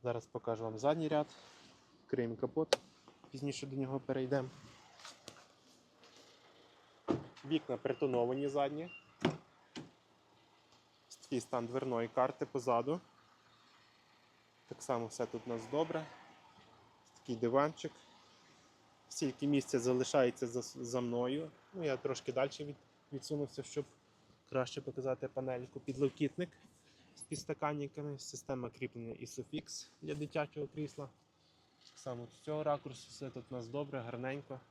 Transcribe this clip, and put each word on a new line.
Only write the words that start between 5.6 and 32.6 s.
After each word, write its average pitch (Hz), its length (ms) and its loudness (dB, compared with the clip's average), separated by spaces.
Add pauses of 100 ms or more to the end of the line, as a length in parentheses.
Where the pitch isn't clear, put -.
Вікна 139 320 0
притоновані 131 720 4
задні. 143 420 0 (2250)
Ось - 80 -18
такий - 260 -2
стан 117 260 -2
дверної 120 400 0
карти 131 380 2
позаду. 127 560 2 (1700)
Так - 160 -12
само 117 240 0
все 117 180 -2
тут 113 200 -6
у 123 40 -8
нас 117 120 -2 (100)
добре. 160 340 0 (1000)
Ось - 60 -20
такий - 240 -4
диванчик. 135 560 4 (1160)
Стільки 143 380 0
місця 139 320 6
залишається 127 680 6
за, 120 140 0
за 123 400 -2
мною. 127 500 0 (220)
Ну, 185 100 -6
я 135 140 2
трошки 131 360 -2
далі 131 260 4
від, 147 160 -6 (380)
відсунувся, 143 500 -4
щоб - 220 -4 (640)
краще 131 320 0
показати 131 460 -2
панельку. 131 520 -4
Підлокітник 143 680 0 (680)
з - 60 -18
підстаканниками, 147 1000 -4
система 127 500 -4
кріплення 117 440 -6
Isofix - 760 -8 (120)
для 156 140 -6
дитячого 147 520 -4
крісла. 143 420 -8 (800)
Так - 100 -20
само 120 280 -8
з - 120 -20
цього 151 240 -2